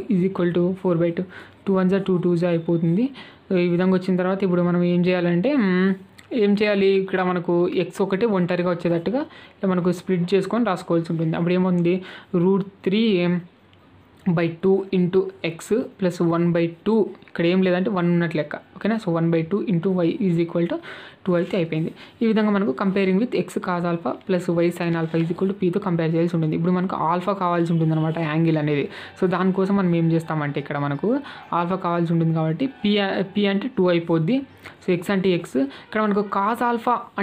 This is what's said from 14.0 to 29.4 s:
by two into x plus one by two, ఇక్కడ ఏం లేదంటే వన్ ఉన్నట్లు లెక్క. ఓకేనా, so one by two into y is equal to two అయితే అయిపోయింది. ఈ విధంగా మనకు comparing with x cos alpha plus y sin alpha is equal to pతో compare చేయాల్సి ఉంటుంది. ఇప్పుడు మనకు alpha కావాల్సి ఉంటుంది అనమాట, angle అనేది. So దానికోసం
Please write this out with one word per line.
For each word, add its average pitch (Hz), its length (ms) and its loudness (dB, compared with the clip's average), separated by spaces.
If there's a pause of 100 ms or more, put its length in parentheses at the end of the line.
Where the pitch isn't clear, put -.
by 170 80 2 (160)
two 190 160 4 (200)
into 180 220 2 (360)
x - 20 -16 (400)
plus 180 180 -2 (200)
one 170 180 2
by 170 100 2 (220)
two, 220 100 2 (320)
ఇక్కడ - 220 -4
ఏం 185 160 2
లేదంటే 185 320 0
వన్ 175 160 0
ఉన్నట్లు 170 260 0
లెక్క. 147 160 -6 (200)
ఓకేనా, 214 280 -2
so 180 140 -4
one 165 160 0
by 165 80 2 (100)
two 202 80 0 (120)
into 170 180 0 (100)
y 170 80 2 (200)
is 170 160 2
equal 170 280 -2
to 330 60 -4 (480)
two 185 140 0
అయితే 170 200 -4
అయిపోయింది. 165 320 -2 (300)
ఈ 233 100 2
విధంగా 214 240 2
మనకు 208 260 0
comparing 190 420 2
with 247 200 -4
x - 240 -8
cos 175 240 -2
alpha 170 220 -4 (120)
plus 180 220 -2 (160)
y 175 40 4 (120)
sin 170 220 0
alpha 160 220 -2
is 165 120 -2
equal 196 160 0
to 196 100 -6
pతో 185 260 0
compare 165 280 0
చేయాల్సి 170 240 0
ఉంటుంది. 156 200 0
ఇప్పుడు 180 200 2
మనకు 190 180 -2 (140)
alpha 180 320 0
కావాల్సి 175 320 0
ఉంటుంది 160 220 2
అనమాట, 160 200 0 (140)
angle 160 320 2
అనేది. 147 240 0 (320)
So 185 160 0
దానికోసం 185 460 0